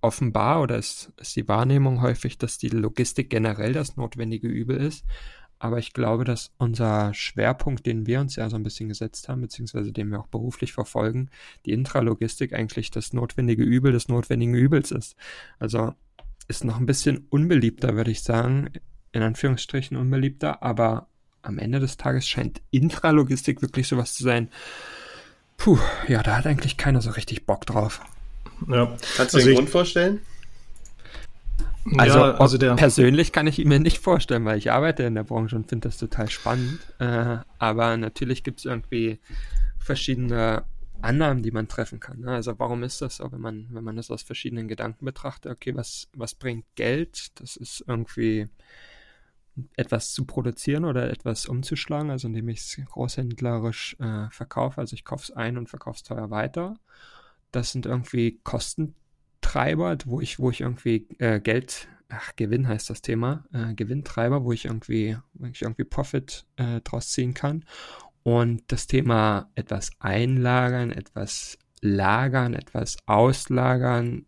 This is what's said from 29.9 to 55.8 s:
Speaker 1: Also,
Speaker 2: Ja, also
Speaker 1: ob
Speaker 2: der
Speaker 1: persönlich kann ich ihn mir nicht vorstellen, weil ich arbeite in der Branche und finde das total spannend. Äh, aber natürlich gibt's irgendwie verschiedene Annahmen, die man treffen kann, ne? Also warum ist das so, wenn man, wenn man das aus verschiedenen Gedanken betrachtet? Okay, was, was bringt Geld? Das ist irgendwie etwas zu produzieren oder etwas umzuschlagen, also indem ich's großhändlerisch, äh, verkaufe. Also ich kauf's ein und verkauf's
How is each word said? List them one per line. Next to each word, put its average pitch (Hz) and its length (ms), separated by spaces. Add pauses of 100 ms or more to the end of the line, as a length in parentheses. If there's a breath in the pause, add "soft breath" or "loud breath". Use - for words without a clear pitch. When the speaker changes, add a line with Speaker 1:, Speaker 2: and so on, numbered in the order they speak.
Speaker 1:
Also, 135 220
Speaker 2:
Ja, 139 160
also 131 200
Speaker 1:
ob 120 60
Speaker 2:
der 127 140
Speaker 1:
persönlich 143 580
kann 151 120
ich 151 140
ihn - 80
mir 139 140
nicht 160 160
vorstellen, 143 480
weil 110 120
ich 113 140
arbeite 143 320
in 113 120
der 107 80
Branche 113 340
und 107 100
finde 117 220
das - 80
total 110 320
spannend. 123 500 (200)
Äh, 120 400 (180)
aber 117 400
natürlich 120 480
gibt's - 180
irgendwie 113 560 (600 soft breath)
verschiedene 120 840 (380)
Annahmen, 135 420
die 113 80
man 110 160
treffen 110 320
kann, 120 220
ne? 123 100
Also 120 260
warum 120 260
ist - 180
das 131 160
so, 127 160
wenn 127 80
man, 113 300
wenn 113 120
man 110 140
das 117 120
aus 117 120
verschiedenen 117 480
Gedanken 110 340
betrachtet? 135 480
Okay, 123 240
was, - 380
was 117 220
bringt 120 280 (120)
Geld? 127 640
Das - 160
ist - 280
irgendwie 110 640 (1300 soft breath)
etwas - 380
zu 135 100
produzieren 135 600
oder 123 260
etwas - 340
umzuschlagen, 147 640
also 123 200
indem 110 180
ich's - 320 (120)
großhändlerisch, 120 1080
äh, 110 300
verkaufe. 127 500
Also 123 140
ich - 100
kauf's - 280
ein 120 260
und 117 100
verkauf's - 360